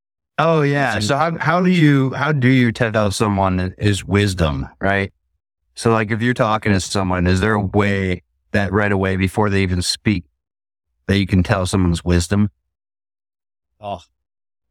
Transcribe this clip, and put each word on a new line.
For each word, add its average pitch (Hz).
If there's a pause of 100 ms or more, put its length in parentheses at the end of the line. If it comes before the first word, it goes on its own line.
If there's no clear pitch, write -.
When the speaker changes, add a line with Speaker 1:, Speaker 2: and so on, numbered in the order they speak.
(400)
Speaker 1:
Oh 160
yeah. 143
Speaker 2:
And 104
Speaker 1:
So 120
how, 165
how 165
do 180
you, 143
how 143
do 131
you 127
tell 107
someone 95
is 101
wisdom, 87 (120)
right? 98 (640)
So, -
like, 110
if 110
you're 123
talking 107
to 98
someone, 92
is 92
there 107
a 104
way 98 (300)
that 101
right 101
away 95
before 95
they 98
even 90
speak, - (840)
that 98
you 98
can 92
tell 95
someone's 90
wisdom? 90 (1300)
Speaker 2:
Oh, 101 (720)